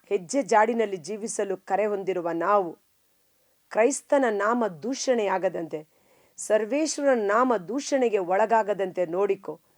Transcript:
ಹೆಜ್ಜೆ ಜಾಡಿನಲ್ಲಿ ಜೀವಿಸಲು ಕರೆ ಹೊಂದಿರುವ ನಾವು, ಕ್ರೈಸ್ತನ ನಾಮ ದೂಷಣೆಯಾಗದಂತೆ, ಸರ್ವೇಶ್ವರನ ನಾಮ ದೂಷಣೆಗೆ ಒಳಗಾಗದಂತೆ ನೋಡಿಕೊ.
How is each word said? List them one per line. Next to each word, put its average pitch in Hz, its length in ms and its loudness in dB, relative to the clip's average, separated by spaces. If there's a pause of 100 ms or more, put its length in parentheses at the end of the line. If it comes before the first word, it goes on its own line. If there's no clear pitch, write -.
ಹೆಜ್ಜೆ 202 360 -2
ಜಾಡಿನಲ್ಲಿ 220 560 2
ಜೀವಿಸಲು 196 600 -6
ಕರೆ 196 280 -2
ಹೊಂದಿರುವ 185 460 -2
ನಾವು, 175 460 0 (920)
ಕ್ರೈಸ್ತನ 254 600 2
ನಾಮ 214 380 0
ದೂಷಣೆಯಾಗದಂತೆ, 180 1200 -4 (500)
ಸರ್ವೇಶ್ವರನ 262 840 2
ನಾಮ 226 340 4
ದೂಷಣೆಗೆ 233 640 0
ಒಳಗಾಗದಂತೆ 190 880 2
ನೋಡಿಕೊ. 190 560 -2 (160)